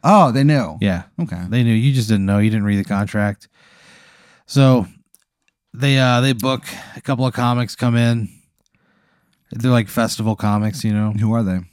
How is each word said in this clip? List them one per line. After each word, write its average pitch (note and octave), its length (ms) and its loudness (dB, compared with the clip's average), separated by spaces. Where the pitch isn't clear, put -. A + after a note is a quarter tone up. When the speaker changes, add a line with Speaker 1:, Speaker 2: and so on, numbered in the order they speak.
Speaker 1:
Oh, F3 280 6
they C3+ 120 2
knew. B2+ 380 0
Speaker 2:
Yeah. F#2 220 0
Speaker 1:
Okay. F2+ 300 -6
Speaker 2:
They A#2+ 140 0
knew. A#2 100 2
You B2 220 2
just A#2 160 0
didn't G2 160 0
know. G2+ 140 2
You G#2+ 100 2
didn't G#2+ 160 -2
read G2+ 120 0
the G2 100 -2
contract. G2+ 600 -4
So B2+ 420 2
they, C3+ 260 0
uh, B2 220 2
they C3 140 0
book C3 300 -4
a - 60 -18
couple C3 260 -4
of B2 60 -2
comics A#2+ 420 -2
come A#2+ 220 0
in. A#2 320 0
They're, A2+ 220 -2
like, A2+ 160 2
festival A2 480 -2
comics, G#2 480 -2
you A2 80 0
know? G#2+ 200 0
Speaker 1:
Who G#2+ 200 0
are A#2 100 0
they? F#2 180 -2